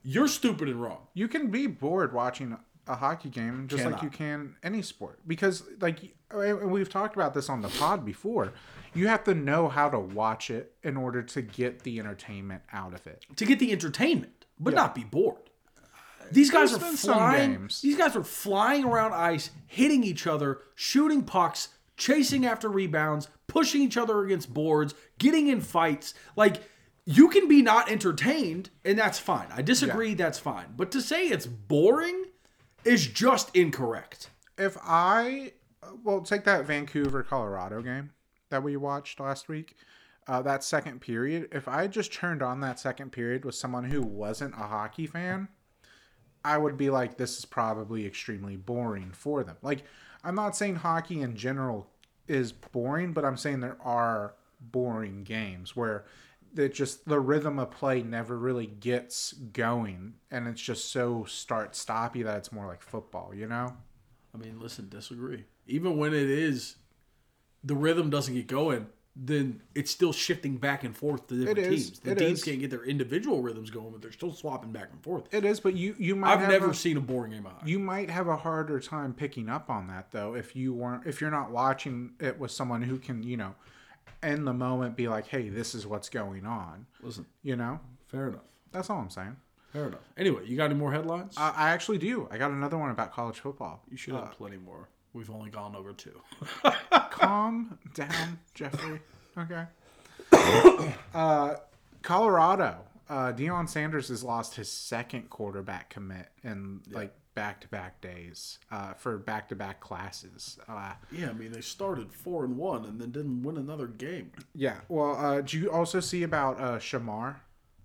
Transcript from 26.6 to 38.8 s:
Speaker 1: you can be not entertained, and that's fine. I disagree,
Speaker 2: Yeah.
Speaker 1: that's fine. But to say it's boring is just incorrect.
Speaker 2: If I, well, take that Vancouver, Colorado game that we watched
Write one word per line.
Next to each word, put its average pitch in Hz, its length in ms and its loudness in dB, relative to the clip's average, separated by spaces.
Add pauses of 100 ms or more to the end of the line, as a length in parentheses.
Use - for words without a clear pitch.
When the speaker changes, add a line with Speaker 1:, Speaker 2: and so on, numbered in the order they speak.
Speaker 1:
you 226 240 12
can 381 200 8
be 285 140 12
not 226 280 6
entertained, 196 800 0 (140)
and 202 140 4
that's 208 200 2
fine. 131 340 -2
I 127 100 -4
disagree, 226 480 2
Speaker 2:
Yeah. 208 60 -2
Speaker 1:
that's 160 220 0
fine. 104 380 -8
But 185 160 -2
to 269 80 0
say 349 280 0
it's 165 180 0
boring 226 800 4 (600)
is 220 220 8
just 226 480 4
incorrect. 135 760 2 (260)
Speaker 2:
If 196 260 0
I, 233 680 4 (500)
well, 196 200 2
take 202 220 0
that 185 220 6
Vancouver, 143 560 0
Colorado 104 600 -4
game 135 300 -8 (380)
that 135 120 0
we 143 140 -2
watched 139 440 -4